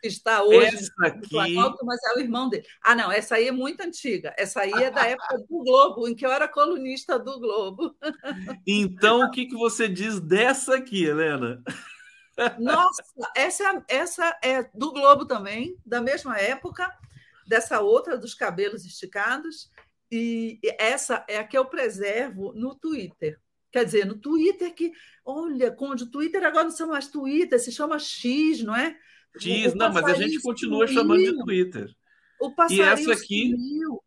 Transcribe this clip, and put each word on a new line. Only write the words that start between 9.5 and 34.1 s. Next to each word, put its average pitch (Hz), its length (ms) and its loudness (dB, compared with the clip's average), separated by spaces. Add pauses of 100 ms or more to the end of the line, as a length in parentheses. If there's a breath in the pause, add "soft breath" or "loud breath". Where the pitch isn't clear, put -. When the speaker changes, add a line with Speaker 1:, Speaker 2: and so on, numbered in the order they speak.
Speaker 2:
você 226 320 0
diz 196 320 -4
dessa 240 560 2
aqui, 208 280 -2
Helena? 147 580 0 (960 loud breath)
Speaker 1:
Nossa, 294 440 2 (340)
essa, 370 520 0
essa 330 540 -2
é 254 200 0 (120)
do 277 180 -6
Globo 277 340 8
também, 226 580 -6
da 240 160 -4
mesma 254 380 -4
época, 277 520 -4 (560 soft breath)
dessa 233 340 2
outra, 240 360 2
dos 226 180 -10
cabelos 202 500 -4
esticados. 226 840 -8 (420 soft breath)
E 226 460 -4 (200)
essa 240 500 -2
é 208 100 -6
a 220 60 -6
que 220 120 -4
eu 262 80 4
preservo 214 880 -6
no 254 200 -8
Twitter. 196 640 -8 (320)
Quer - 140 2
dizer, 202 200 2
no 208 120 -6
Twitter 330 580 0
que, 330 180 -4 (320 loud breath)
olha, 269 460 -2
Conde, 262 340 -8
o 240 60 -14
Twitter 320 340 -4
agora 320 200 4
não 330 80 -2
se - 60 -12
chama 330 160 -4
mais 277 120 -4
Twitter, 285 540 0
se 247 100 -8
chama 302 280 -4
X, 294 640 -2
não 214 120 -6
é? 311 220 -2 (420 soft breath)
Speaker 2:
X, 220 340 0
Speaker 1:
O, - 40 -6
o - 20 -6
Speaker 2:
não, 220 140 4
mas 180 60 2
a - 100 2
Speaker 1:
passarinho - 240 2
Speaker 2:
gente 311 100 -4
continua 226 460 0
Speaker 1:
sumiu. 262 120 4
Speaker 2:
chamando 330 220 6
de 370 220 2
Twitter. 180 500 -2 (460)
Speaker 1:
O 285 80 -4
Speaker 2:
E 254 80 -10
Speaker 1:
passarinho 339 560 4
Speaker 2:
essa - 0 -
aqui, 220 400 0
Speaker 1:
sumiu. 285 540 -4